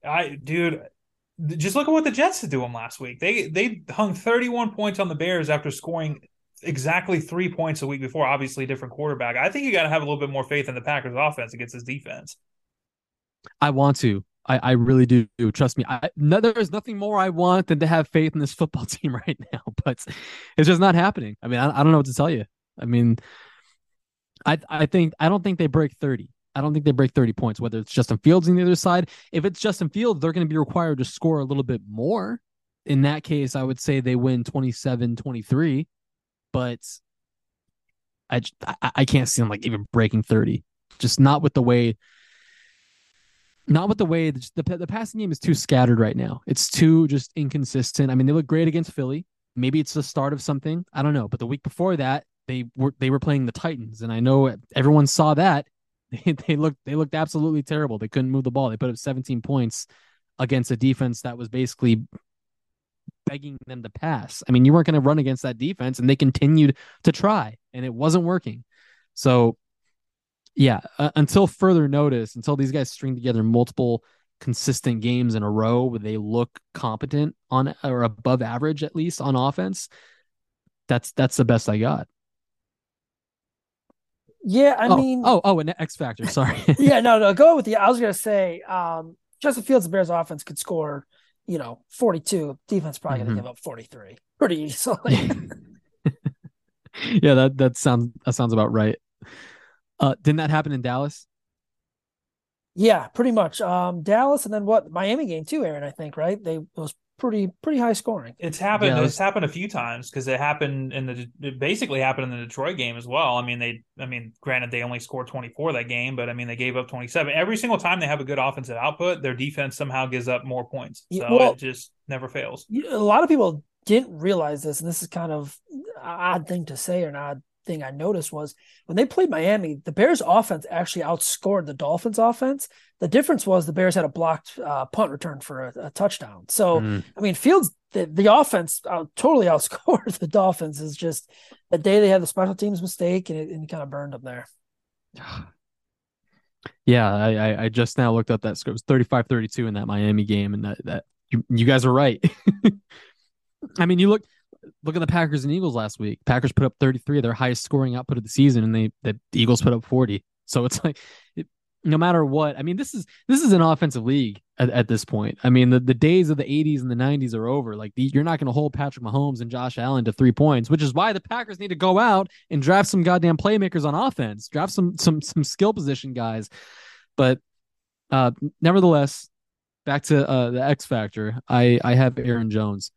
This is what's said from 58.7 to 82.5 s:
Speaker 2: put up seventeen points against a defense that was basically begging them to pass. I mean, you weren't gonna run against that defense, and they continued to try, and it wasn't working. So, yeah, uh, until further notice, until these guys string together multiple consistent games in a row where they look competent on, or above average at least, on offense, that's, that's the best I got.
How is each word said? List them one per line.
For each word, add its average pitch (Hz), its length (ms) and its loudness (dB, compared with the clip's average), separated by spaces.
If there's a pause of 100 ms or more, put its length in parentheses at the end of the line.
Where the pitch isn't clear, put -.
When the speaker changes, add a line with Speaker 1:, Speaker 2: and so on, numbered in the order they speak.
Speaker 2:
put 127 140 -4
up 113 40 -8
seventeen 131 460 -6
points 127 460 -4 (500)
against 127 320 0
a 120 80 -2
defense 127 460 0
that 120 120 -10
was 120 140 -12
basically 120 540 0 (1200)
begging 143 400 -10
them 127 160 -14
to 110 80 -14
pass. - 580 -6
I - 40 2
mean, 123 120 8
you 139 80 10
weren't 165 140 8
gonna 156 160 4
run 143 160 4
against 135 240 -2
that 123 160 -6
defense, 131 400 -6
and 123 100 2
they 139 80 6
continued 143 600 4 (260)
to 170 80 6
try, 156 460 -2 (160)
and 127 100 -10
it 127 100 -6
wasn't 160 300 0
working. 165 400 -4 (520)
So, 123 420 4 (1000)
yeah, 117 260 4 (180)
uh, 147 160 0
until 170 320 4
further 175 400 2
notice, 139 480 0
until 143 200 -4
these 135 160 -2
guys 135 200 -4
string 135 240 -8
together 120 260 -2
multiple 117 640 0 (360)
consistent 123 640 -4
games 123 320 0
in 110 80 -2
a 104 80 -2
row 113 360 2
where 120 140 -4
they 107 180 -8
look 110 420 -4 (160)
competent 139 600 -4 (140)
on, 135 240 0 (100)
or 127 200 -2
above 123 400 0
average 143 400 -4
at 147 120 -8
least, 165 260 -4
on 139 140 0
offense, 143 540 -2 (1000)
that's, 123 260 -2
that's 131 220 0
the 127 100 2
best 113 220 2
I 107 120 0
got. 131 280 -2 (2500)